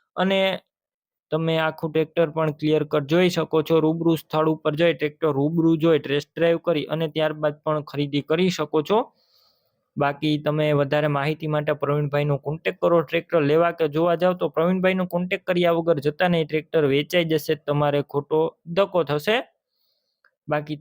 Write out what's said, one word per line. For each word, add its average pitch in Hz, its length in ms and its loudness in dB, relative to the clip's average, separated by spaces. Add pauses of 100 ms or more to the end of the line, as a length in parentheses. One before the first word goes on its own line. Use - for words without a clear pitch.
(160)
અને 190 260 0 (880)
તમે 160 340 0
આખું 160 260 -6
ટ્રેક્ટર 156 440 0
પણ 156 240 -2
ક્લિયર 151 240 0 (100)
કટ 143 220 -2
જોઈ 180 220 2
શકો 160 200 -2 (100)
છો. 160 200 4
રૂબરૂ 165 340 2
સ્થળ 156 320 0
ઉપર 151 200 -2 (100)
જઈ, 170 100 4
ટ્રેક્ટર 151 480 -2
રૂબરૂ 165 420 2
જોઈ, 165 220 2
ટેસ્ટ 143 320 -4
ડ્રાઈવ 165 320 0
કરી 151 240 -2
અને 165 120 -2 (120)
ત્યારબાદ 151 480 -2
પણ 151 260 -4
ખરીદી 143 380 -4
કરી 180 300 2
શકો 156 300 0
છો. 220 120 4 (1000)
બાકી 143 440 0
તમે 151 200 0 (120)
વધારે 147 380 0
માહિતી 151 380 -4
માટે 151 280 -2
પ્રવીણભાઈનો 147 540 -2 (100)
કોન્ટેક્ટ 160 380 -6
કરો. 170 180 4
ટ્રેક્ટર 165 480 -2
લેવા 170 300 2
કે 160 60 0 (100)
જોવા 170 260 2
જાઓ 180 180 2
તો 175 60 -2 (100)
પ્રવીણભાઈનો 185 560 0
કોન્ટેક્ટ 180 380 -4
કર્યા 175 280 2
વગર 165 280 0
જતા 175 280 0
નહીં, 160 140 0
ટ્રેક્ટર 156 360 -2 (100)
વેચાઈ 160 380 0
જશે, 156 240 0 (120)
તમારે 143 340 0 (100)
ખોટો 143 280 -2 (360)
ધક્કો 190 340 2
થશે. 147 260 0 (1120)
બાકી 151 340 -4